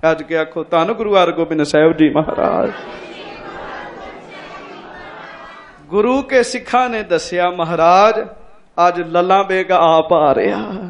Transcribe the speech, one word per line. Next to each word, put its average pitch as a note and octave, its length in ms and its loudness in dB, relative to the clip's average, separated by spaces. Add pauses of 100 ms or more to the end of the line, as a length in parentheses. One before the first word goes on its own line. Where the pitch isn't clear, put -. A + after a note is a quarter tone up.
ਗੱਜ D#3+ 200 0
ਕੇ D#3+ 140 -4
ਆਖੋ, D#3+ 280 -4
"ਧੰਨ E3+ 280 0
ਗੁਰੂ G#3 240 0
ਹਰਗੋਬਿੰਦ E3 460 0
ਸਾਹਿਬ D#3 340 4
ਜੀ D#3 120 4
ਮਹਾਰਾਜ।" - 600 0 (3250)
ਗੁਰੂ A#3 360 2
ਕੇ C4 200 2
ਸਿੱਖਾਂ B3 460 0
ਨੇ A3 140 -6
ਦੱਸਿਆ, F3 480 0
"ਮਹਾਰਾਜ, F3+ 760 4 (640)
ਅੱਜ F3 120 -2
ਲੱਲਾ F3 420 2
ਬੇਗ F#3 300 -2
ਆਪ E3 400 4
ਆ D3+ 220 4
ਰਿਹਾ।" G3+ 380 -2 (180)